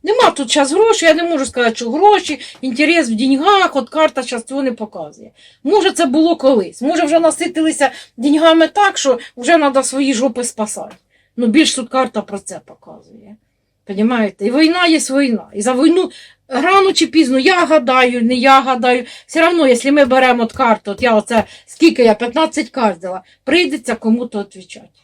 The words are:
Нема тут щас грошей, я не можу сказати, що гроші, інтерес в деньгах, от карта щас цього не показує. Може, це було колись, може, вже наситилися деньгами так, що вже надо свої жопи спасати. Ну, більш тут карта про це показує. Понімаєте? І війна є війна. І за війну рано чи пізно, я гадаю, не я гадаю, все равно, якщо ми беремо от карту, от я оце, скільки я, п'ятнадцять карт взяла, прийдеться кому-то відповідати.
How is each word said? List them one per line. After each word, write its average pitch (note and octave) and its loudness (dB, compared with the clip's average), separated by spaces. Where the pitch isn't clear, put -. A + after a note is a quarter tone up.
Нема G#4+ 2
тут B3 -8
щас C#4 0
грошей, G#4 2
я D4+ 6
не E4+ -2
можу D#4+ -2
сказати, A#3 -2
що A#3 -8
гроші, E4+ 0
інтерес C#4 0
в A3+ -4
деньгах, C#4+ 2
от B3+ -4
карта D#4 -2
щас A#3 -10
цього C4+ -6
не C4 -2
показує. E3+ -14
Може, F#4 2
це E4 0
було D#4+ 2
колись, A#3 0
може, D#4+ 0
вже D#4+ 2
наситилися D#4+ -2
деньгами D#4 2
так, G4+ 0
що B3+ 0
вже C4 2
надо C4+ 2
свої C4+ -2
жопи B3 -4
спасати. G#3+ -10
Ну, A#3+ -2
більш C#4 2
тут B3 -8
карта B3+ -4
про G3+ -12
це F#3+ -14
показує. G3+ -20
Понімаєте? G#3 -2
І A#3+ 0
війна D#4+ 2
є D#4+ 2
війна. C4 -2
І G#3 -6
за B3+ 0
війну E4 2
рано F#4 0
чи E4 0
пізно, C4+ 0
я F4 2
гадаю, B3+ 0
не B3 0
я C4+ 4
гадаю, B3 -2
все D#4+ -2
равно, E4 2
якщо C4 2
ми D4 4
беремо B3+ 2
от A3+ -4
карту, A3+ -2
от G3 -6
я A#3 2
оце, G#3+ 0
скільки - 2
я, A3 6
п'ятнадцять D4 -4
карт G#3 -2
взяла, F#3 -12
прийдеться C#4 -2
кому-то A3+ -4
відповідати. - -18